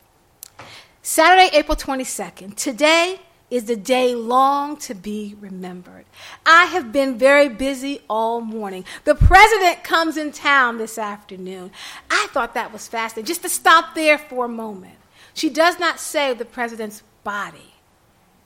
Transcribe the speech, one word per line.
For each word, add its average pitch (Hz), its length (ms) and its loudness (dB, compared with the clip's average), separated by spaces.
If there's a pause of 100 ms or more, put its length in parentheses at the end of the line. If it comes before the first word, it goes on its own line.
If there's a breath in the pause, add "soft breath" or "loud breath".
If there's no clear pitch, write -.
(1000 loud breath)
Saturday, 349 560 4
April 294 200 0
twenty-second. 202 840 -10
"Today 320 640 0 (300)
is 247 160 -4
the 233 100 -4
day 247 380 0
long 269 640 0
to - 180 -14
be 208 440 -12
remembered. 180 680 -16 (400 loud breath)
I 330 180 8
have 311 260 -6
been 269 280 -2
very 285 300 6
busy 269 600 -6
all 226 320 -2
morning. 208 440 -10 (200 loud breath)
The 294 100 2
president 381 680 6
comes 330 320 -2
in 302 160 -6
town 269 460 0
this 220 200 -10
afternoon." 190 720 -12 (400 loud breath)
I 392 220 -2
thought 233 220 -4
that 220 180 -6
was 214 160 -18
fascinating, 226 380 -8
just - 160 -8
to 349 60 -10
stop 330 460 4
there 302 240 2
for 247 280 -6
a - 20 -8
moment. 220 480 -12 (380 soft breath)
She 311 160 -4
does 330 280 0
not 339 220 -2
say 285 320 -2
the 226 140 -8
president's 226 560 -10 (200)
body. 190 520 -12 (720)